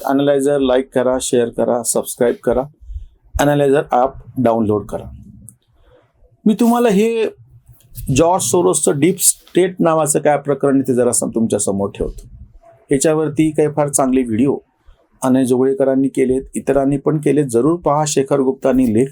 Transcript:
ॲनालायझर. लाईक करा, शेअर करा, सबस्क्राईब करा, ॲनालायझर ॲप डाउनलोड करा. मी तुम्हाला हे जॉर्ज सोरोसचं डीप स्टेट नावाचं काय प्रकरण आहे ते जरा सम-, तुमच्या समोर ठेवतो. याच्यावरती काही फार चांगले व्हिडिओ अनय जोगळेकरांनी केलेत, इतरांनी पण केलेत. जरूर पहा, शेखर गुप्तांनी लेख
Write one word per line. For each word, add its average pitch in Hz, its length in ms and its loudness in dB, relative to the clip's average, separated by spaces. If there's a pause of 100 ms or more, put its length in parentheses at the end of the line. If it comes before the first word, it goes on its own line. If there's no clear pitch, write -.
ॲनालायझर. 143 540 0
लाईक 131 360 0
करा, 127 260 0
शेअर 120 280 0
करा, 117 340 -2
सबस्क्राईब - 600 -2
करा, 120 180 0 (760)
ॲनालायझर 143 420 2 (100)
ॲप 123 220 0 (240)
डाउनलोड 113 480 0
करा. 67 240 -12 (1400)
मी 214 80 4
तुम्हाला 240 360 2
हे 220 360 2 (920)
जॉर्ज 170 280 2
सोरोसचं 180 560 0
डीप 175 200 2
स्टेट - 600 -2
नावाचं 160 400 0
काय 147 180 2
प्रकरण 139 360 -2
आहे 131 140 0
ते 131 60 2
जरा 120 180 2
सम-, - 240 -4
तुमच्या 107 240 0
समोर 101 300 -4
ठेवतो. - 380 -8 (640)
याच्यावरती 156 600 0
काही 151 240 2
फार 147 120 0
चांगले 131 360 0
व्हिडिओ 120 340 0 (680)
अनय 131 220 2
जोगळेकरांनी 131 600 2
केलेत, 131 340 -2 (140)
इतरांनी 135 420 0
पण 151 200 -2
केलेत. 147 280 0
जरूर 131 340 0
पहा, 151 280 0
शेखर 143 320 0
गुप्तांनी 131 540 0
लेख 127 180 2